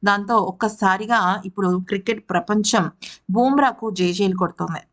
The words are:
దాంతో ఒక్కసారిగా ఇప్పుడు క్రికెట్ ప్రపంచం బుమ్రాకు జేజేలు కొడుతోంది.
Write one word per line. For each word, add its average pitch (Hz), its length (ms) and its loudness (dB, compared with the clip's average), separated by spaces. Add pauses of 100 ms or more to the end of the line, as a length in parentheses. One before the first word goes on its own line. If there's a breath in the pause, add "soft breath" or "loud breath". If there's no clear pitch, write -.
దాంతో 202 420 0
ఒక్కసారిగా 208 760 0 (220)
ఇప్పుడు 190 260 -2 (140)
క్రికెట్ 196 460 -4
ప్రపంచం 208 560 0 (460 loud breath)
బుమ్రాకు 254 600 2
జేజేలు 185 460 0
కొడుతోంది. 170 460 -4 (100)